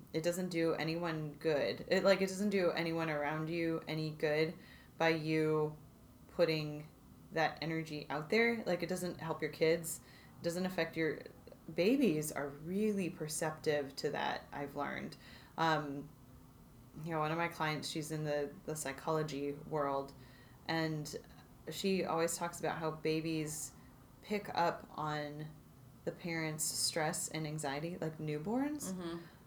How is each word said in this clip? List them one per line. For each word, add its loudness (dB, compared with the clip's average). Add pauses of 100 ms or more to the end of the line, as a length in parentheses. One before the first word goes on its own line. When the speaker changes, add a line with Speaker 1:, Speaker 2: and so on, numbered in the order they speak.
(140)
Speaker 1:
it 2
doesn't 0
do 4
anyone -2
good. 2
It, 4
like, 8
it 4
doesn't 0
do 4
anyone 0
around 0
you 0
any -2
good 4 (440)
by 6
you 2 (600)
putting 2 (480)
that 2
energy -4
out -4
there. 4
Like, 0
it -4
doesn't -4
help -4
your -2
kids. 2 (400)
It -8
doesn't 0
affect -2
your, 0 (560)
babies 4
are -4 (140)
really 0
perceptive -2
to -2
that, -2 (100)
I've -6
learned. -6 (400)
Um, 2 (1000)
you -4
know, 2
one 2
of 0
my 2
clients, -2
she's -4
in -2
the, 0 (160)
the -4
psychology -2 (140)
world, 0 (540)
and 0 (580)
she 2
always 2
talks -4
about 0
how 0
babies 0 (520)
pick -2
up 2 (100)
on -4 (600)
the -2
parents' -2
stress 0
and -2
anxiety, -2
like -2
newborns, -2
Speaker 2:
Mm-hmm. -4 (300)